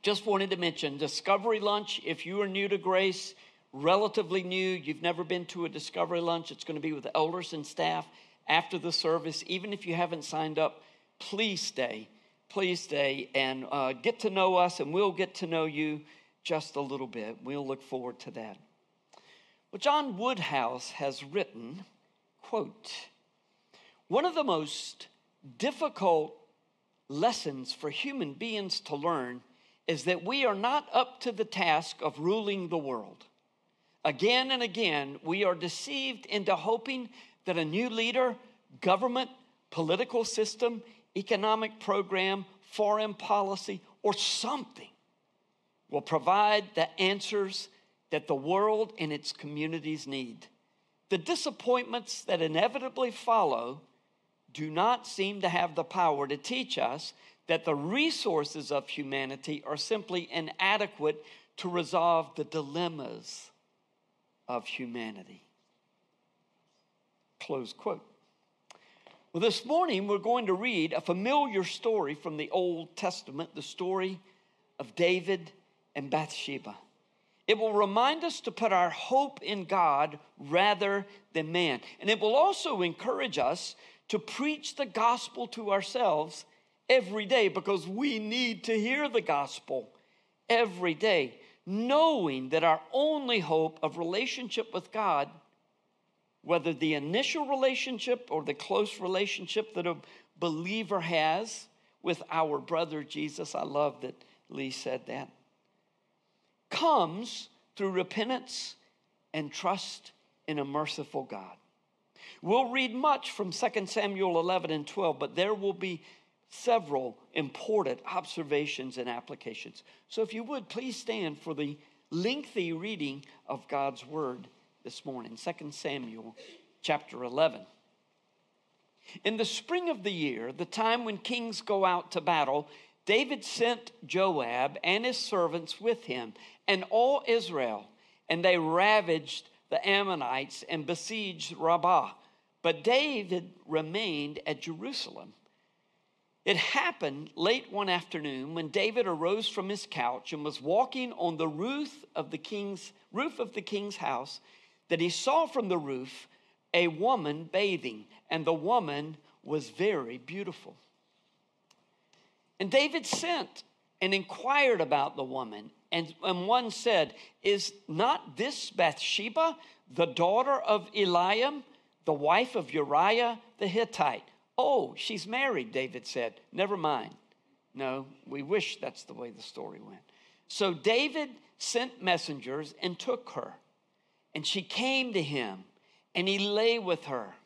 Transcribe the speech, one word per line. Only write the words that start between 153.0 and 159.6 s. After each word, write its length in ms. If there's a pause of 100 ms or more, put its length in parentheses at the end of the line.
roof 280
of 140
the 80
king's 360
house 420 (480)
that 140
he 80
saw 360
from 220
the 100
roof 520 (440)
a 140
woman 640
bathing, 560 (220)
and 160
the 80
woman 640 (260)
was 280